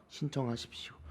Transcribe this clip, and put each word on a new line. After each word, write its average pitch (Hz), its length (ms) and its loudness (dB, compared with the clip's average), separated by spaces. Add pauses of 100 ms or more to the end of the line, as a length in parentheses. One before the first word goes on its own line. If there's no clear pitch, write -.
(100)
신청하십시오. - 840 0 (160)